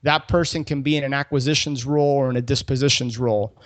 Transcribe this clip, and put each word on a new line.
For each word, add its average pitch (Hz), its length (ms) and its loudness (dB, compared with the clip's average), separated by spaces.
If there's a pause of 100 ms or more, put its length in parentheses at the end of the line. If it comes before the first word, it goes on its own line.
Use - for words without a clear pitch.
that 151 260 0
person 165 360 0
can 143 180 -4
be 151 160 0
in 143 40 -2
an 139 120 -2
acquisitions 139 720 -2
role 143 300 2
or 135 120 2
in 123 80 -2
a 123 60 0
dispositions 127 760 0
role. 107 480 0